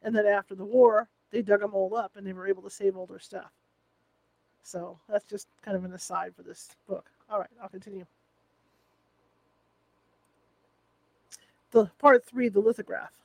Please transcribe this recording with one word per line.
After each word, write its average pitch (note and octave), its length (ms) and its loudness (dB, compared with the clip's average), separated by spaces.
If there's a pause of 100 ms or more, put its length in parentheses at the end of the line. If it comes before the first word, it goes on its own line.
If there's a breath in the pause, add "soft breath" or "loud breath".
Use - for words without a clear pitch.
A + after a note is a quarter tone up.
And A3+ 140 -4
then G#3+ 100 4
after G3+ 300 0
the F#3+ 100 -12
war, A3+ 420 6 (220)
they A#3 140 -4
dug G3+ 180 4
'em G#3 140 -4
all F#3+ 200 0
up, A3+ 200 -6
and G3 100 -16
they F#3+ 80 -8
were F#3 140 -10
able F#3 160 -2
to G3 60 -14
save F#3+ 280 -2
all F#3 80 -10
their E3+ 140 -18
stuff. - 320 -16 (1120)
So F3 440 -14
that's G#3 180 -2
just G3+ 220 -12 (140)
kind G3+ 160 -6
of F#3 60 -6
an F3+ 100 -12
aside F3+ 420 -8
for F3+ 60 -20
this - 340 -20 (120)
book. - 240 -8 (180)
All G#3+ 80 -4
right, F#3+ 120 -6 (120)
I'll G3 80 -16
continue. F#3+ 380 -16 (3750 loud breath)
The A3 160 4 (100)
part C4+ 280 6
three, B3 220 -2
the G3+ 140 2
lithograph. - 500 -2 (140)